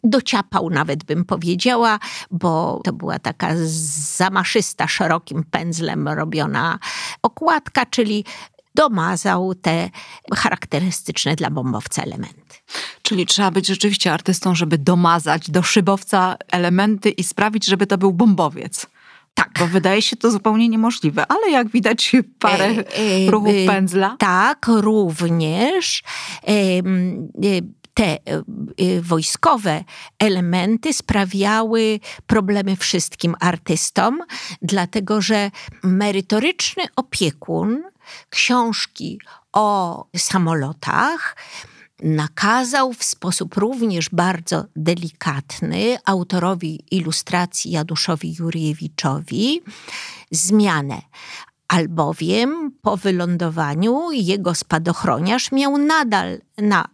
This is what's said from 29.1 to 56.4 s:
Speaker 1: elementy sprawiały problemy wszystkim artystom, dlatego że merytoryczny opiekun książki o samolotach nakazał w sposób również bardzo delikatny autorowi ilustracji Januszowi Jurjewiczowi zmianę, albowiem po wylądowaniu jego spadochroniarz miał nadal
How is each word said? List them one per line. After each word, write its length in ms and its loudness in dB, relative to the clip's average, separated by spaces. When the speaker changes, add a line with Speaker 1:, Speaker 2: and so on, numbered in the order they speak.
Speaker 1:
elementy 720 2
sprawiały 1080 0
problemy 500 0
wszystkim 640 -2
artystom, 840 0
dlatego 580 -2
że 300 0
merytoryczny 1000 0
opiekun 840 -2
książki 880 -2
o 520 0
samolotach 1200 0
nakazał 880 0
w 120 -8
sposób 520 -4
również 560 0
bardzo 520 0
delikatny 1300 -2
autorowi 840 -2
ilustracji 800 -2
Januszowi 680 -4
Jurjewiczowi 1200 -4
zmianę, 720 2
albowiem 1040 0
po 140 0
wylądowaniu 1160 0
jego 420 0
spadochroniarz 1000 0
miał 260 2
nadal 600 0